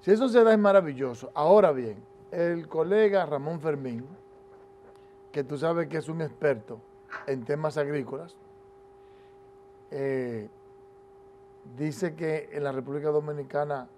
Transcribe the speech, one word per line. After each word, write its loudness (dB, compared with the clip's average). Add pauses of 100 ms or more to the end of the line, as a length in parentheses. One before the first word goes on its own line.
Si 4
eso 4
se 6
da, 8
es 6
maravilloso. 2
Ahora 8
bien, -4 (340)
el -2
colega 2
Ramón -4
Fermín, -4 (1300)
que -4
tú -8
sabes -2
que -8
es -6
un -6
experto -4 (480)
en -4
temas -4
agrícolas, -6 (1500)
eh, -4 (1300)
dice -4
que -6
en -6
la -2
República -6
Dominicana -2